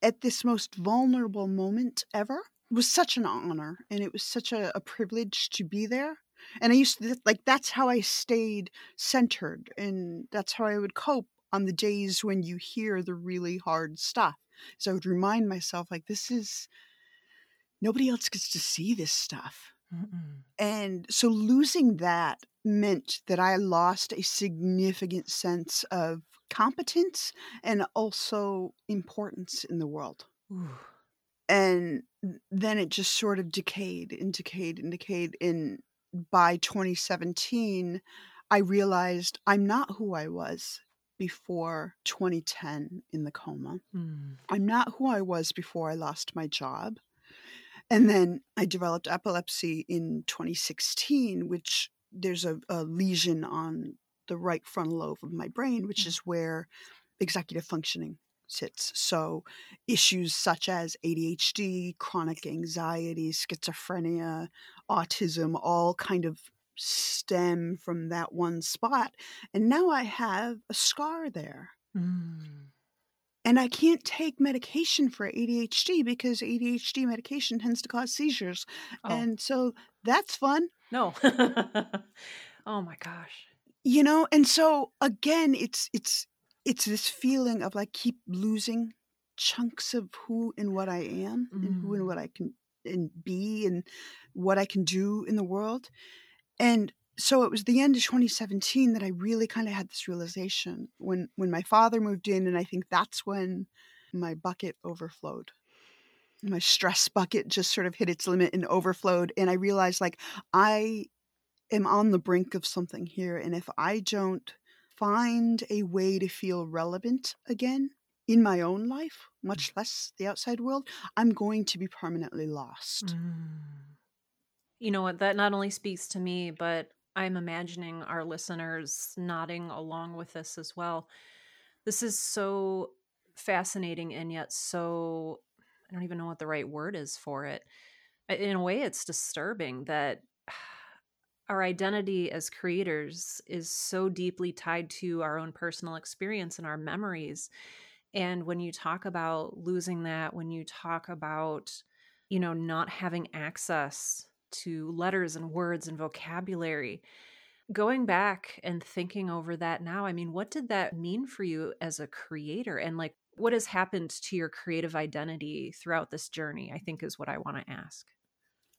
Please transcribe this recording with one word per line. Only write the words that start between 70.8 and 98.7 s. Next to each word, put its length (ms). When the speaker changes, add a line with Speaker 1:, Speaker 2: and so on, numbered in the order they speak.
Speaker 1:
there. 420
Speaker 2:
Mm. 720
Speaker 1:
And 140
I 80
can't 380
take 340
medication 720
for 180
A 40
D 300
H 220
D 200
because 400
A 140
D 180
H 180
D 120
medication 540
tends 220
to 80
cause 240
seizures. 520
Speaker 2:
Oh. 60
Speaker 1:
And 300
so 340
that's 320
fun. 340
Speaker 2:
No. 220
<laughs> 800
Oh 160
my 180
gosh. 480
Speaker 1:
You 200
know, 280
and 160
so 540
again, 520
it's, 380
it's, 360
it's 220
this 240
feeling 520
of, 140
like, 160
keep 240
losing 680
chunks 580
of 160
who 320
and 160
what 140
I 120
am 520
and 300
who 120
and 100
Speaker 2:
Mm. 20
Speaker 1:
what 120
I 100
can 260
and 240
be 440
and 180
what 260
I 80
can 200
do 400
in 100
the 80
world. 460
And 300
so 240
it 80
was 140
the 160
end 160
of 60
twenty 260
seventeen 640